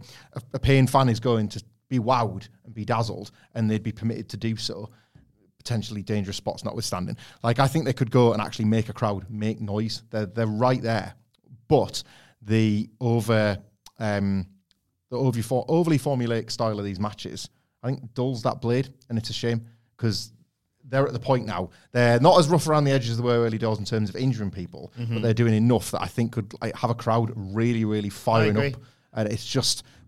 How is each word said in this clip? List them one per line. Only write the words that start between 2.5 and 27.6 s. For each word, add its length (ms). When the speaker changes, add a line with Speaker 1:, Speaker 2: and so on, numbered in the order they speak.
Speaker 1:
and 100
be 100
dazzled, 460
and 160
they'd 120
be 100
permitted 380
to 60
do 200
so, 340
potentially 440
dangerous 340
spots 280
notwithstanding. 520
Like, 160
I 100
think 160
they 80
could 180
go 220
and 80
actually 260
make 220
a 40
crowd 380
make 300
noise. 500
They're, 160
they're 200
right 360
there. 320
But 340
the 460
over, 580
um, 480
the 80
overly 240
for-, 260
overly 300
formulaic 520
style 280
of 60
these 160
matches, 480
I 60
think, 260
dulls 280
that 180
blade, 280
and 100
it's 120
a 40
shame 300
'cause 360
they're 220
at 60
the 80
point 260
now. 220
They're 280
not 180
as 100
rough 180
around 180
the 60
edges 200
as 80
they 40
were 220
early 140
doors 200
in 60
terms 240
of 80
injuring 340
people, 480
Speaker 2:
Mm-hmm. 160
Speaker 1:
but 80
they're 120
doing 200
enough 360
that 120
I 40
think 260
could, 200
like, 140
have 140
a 40
crowd 420
really, 480